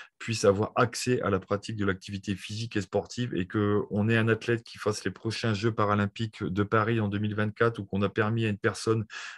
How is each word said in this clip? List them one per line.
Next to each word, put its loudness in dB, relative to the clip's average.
puissent -4
avoir 6
accès 2
à 0
la 2
pratique -2
de -2
l'activité -4
physique -8
et 0
sportive -4
et -2
qu'on 2
ait 4
un 4
athlète 2
qui -18
fasse -2
les -2
prochains -2
Jeux 0
paralympiques 0
de 0
Paris 2
en 0
deux -2
mille -2
vingt-quatre 0
ou -8
qu'on -2
a 2
permis 0
à 0
une -2
personne, 0